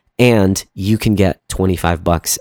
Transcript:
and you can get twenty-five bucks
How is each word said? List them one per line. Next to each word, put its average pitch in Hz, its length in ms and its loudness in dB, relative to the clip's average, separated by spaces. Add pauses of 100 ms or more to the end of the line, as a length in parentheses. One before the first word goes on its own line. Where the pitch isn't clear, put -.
(180)
and 107 540 2
you 101 240 -2
can 107 200 -2
get 92 340 -2
twenty-five 85 520 -2
bucks 82 380 -2